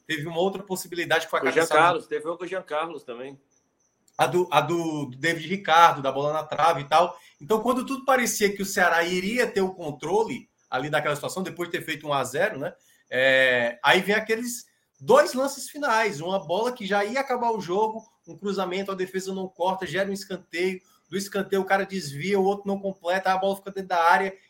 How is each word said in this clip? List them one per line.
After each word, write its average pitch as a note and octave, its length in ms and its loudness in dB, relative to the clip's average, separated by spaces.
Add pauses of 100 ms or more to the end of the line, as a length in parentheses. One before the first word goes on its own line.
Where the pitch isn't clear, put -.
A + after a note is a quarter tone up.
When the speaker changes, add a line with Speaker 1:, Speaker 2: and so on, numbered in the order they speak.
Speaker 1:
teve D#3 200 -4
uma E3 140 -2
outra F#3+ 220 0
possibilidade E3+ 600 -2
que - 60 -12
foi E3 100 0
a - 20 -2
Speaker 2:
O C3+ 40 0
Jean C3 80 0
Speaker 1:
cabeçada D#3 260 4
Speaker 2:
Carlos, E3 260 4
teve D3 200 -6
uma E3+ 100 -6
com F3+ 80 -12
o - 20 -6
Jean F3+ 160 -8
Carlos D#3 420 -6
também. C3 360 -14 (760)
Speaker 1:
A D#3 80 2
do, F3+ 240 0
a D3 100 2
do, D#3 460 -2
do B2 100 -12
David D#3 320 -2
Ricardo, E3 540 6
da C3+ 100 0
bola C#3+ 220 -2
na D#3 100 -2
trave D3 380 2
e - 20 -14
tal. E3+ 340 4 (220)
Então, G#3+ 200 0
quando A#3+ 260 0
tudo C4 180 -6
parecia A#3 500 2
que - 60 -8
o F#3+ 60 -4
Ceará E3+ 380 2
iria F#3+ 420 0
ter G3 160 -2
o F#3 100 0
controle D#3 800 -4 (180)
ali C#3 220 -4
daquela D3 240 0
situação, C#3+ 280 -6
depois E3+ 280 -6
de E3+ 80 -4
ter - 60 -10
feito D3+ 220 -8
um D3 60 -2
a C#3 120 2
zero, C#3+ 340 -2
né? E3 160 -8 (340)
É, B2+ 720 4
aí D#3+ 180 6
vem F#3+ 140 0
aqueles A3 520 -4 (340)
dois A#3+ 340 6
lances C4+ 340 -4
finais: A3+ 520 0
uma F#3 180 -2
bola F#3+ 340 -2
que G#3+ 140 -10
já G3+ 180 0
ia B3 160 -4
acabar A#3+ 320 -2
o G#3+ 80 -4
jogo, G#3+ 440 -2 (220)
um E3 100 -16
cruzamento, G3 540 -4
a F#3+ 40 -6
defesa F#3 400 -6
não F#3+ 140 -6
corta, F#3 380 -4
gera F#3+ 240 -2
um - 40 -4
escanteio, F#3 680 -4 (320)
do F#3+ 60 -4
escanteio, G3 420 -2
o F#3 60 -2
cara G3 180 2
desvia, F#3 560 -2
o - 40 4
outro G3+ 220 0
não G3 140 -2
completa, F#3+ 500 -2
a F#3 60 2
bola G3 200 0
fica G3 140 -14
dentro F#3+ 200 -8
da E3+ 120 2
área F#3+ 320 4 (160)